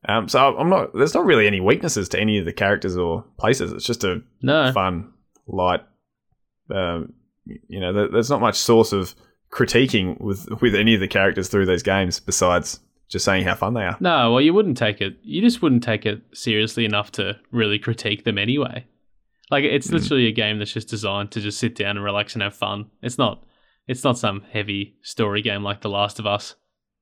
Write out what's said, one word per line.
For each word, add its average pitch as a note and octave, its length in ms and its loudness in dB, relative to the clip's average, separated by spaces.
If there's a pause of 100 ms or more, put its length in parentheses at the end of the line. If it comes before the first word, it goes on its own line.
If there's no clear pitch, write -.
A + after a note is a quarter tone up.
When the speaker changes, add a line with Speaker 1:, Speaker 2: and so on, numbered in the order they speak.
Speaker 1:
Um, G#2 200 0
so C3 280 4
I'm D#3+ 120 0
not, F3+ 260 2
there's D3 200 2
not E4+ 120 2
really A#2 200 6
any G2+ 140 2
weaknesses A2 500 2
to - 100 -2
any G#2+ 180 2
of F2 60 -2
the E2 80 -6
characters G2 440 0
or E2+ 280 -2 (140)
places. - 340 0
It's - 140 -10
just A#2 160 -4
a F#2 200 -2 (200)
Speaker 2:
No. C3+ 300 2
Speaker 1:
fun, F#2 400 -2 (340)
light, F2+ 360 -2 (920)
um, E2+ 380 -4 (560)
you - 120 -12
know, F2+ 120 -4
there, G2+ 160 0
there's A#2 220 0
not B2+ 100 0
much A2 160 0
source A2+ 360 4
of F#2+ 220 -4 (380)
critiquing A#2 680 0
with, G2+ 280 -6 (120)
with A2+ 140 4
any A2 200 6
of F#2+ 60 2
the F#2+ 80 0
characters G2 400 0
through G2 180 2
these F2+ 180 2
games F#2+ 340 0
besides F2 640 0 (280)
just - 160 -6
saying F#2+ 200 0
how F2 100 0
fun G#2 200 -2
they A2 100 -4
are. E2+ 160 -4
Speaker 2:
No, D3 320 2
well, B2+ 80 4
you D#3+ 140 6
wouldn't F#3+ 240 2
take G#2 220 -2
it, G2 220 -4
you E3 200 -6
just A#3+ 200 4
wouldn't B2+ 220 4
take G#2+ 220 -2
it G#2 140 -2 (120)
seriously A2 520 -2
enough G#2 280 -2
to G2 260 -4 (140)
really G#2+ 260 0
critique A2 460 -4
them G#2 140 0
anyway. A#2+ 480 -2 (640)
Like, C#3+ 140 2
it's C#3 240 0
Speaker 1:
Mm. - 60 -2
Speaker 2:
literally C3+ 320 2
a A2 60 0
game G#2+ 260 -2
that's G#2 140 -8
just G#2+ 160 -8
designed G2+ 440 -6
to A2 80 -6
just G#2 180 -6
sit A#2 180 -2
down G2+ 200 -4
and G2+ 80 -6
relax G2+ 300 -2
and A2 80 -4
have G2+ 120 -4
fun. G2+ 320 -6 (160)
It's - 160 -8
not, A#2 260 -2 (420)
it's - 160 -8
not A#2+ 160 2
some G2+ 320 -2
heavy G2+ 520 -6
story G#2 400 -2
game G2+ 200 -4
like G2+ 200 -6
The G#2 80 -4
Last G2+ 280 -2
of G#2+ 80 -6
Us. G2+ 280 -4 (480)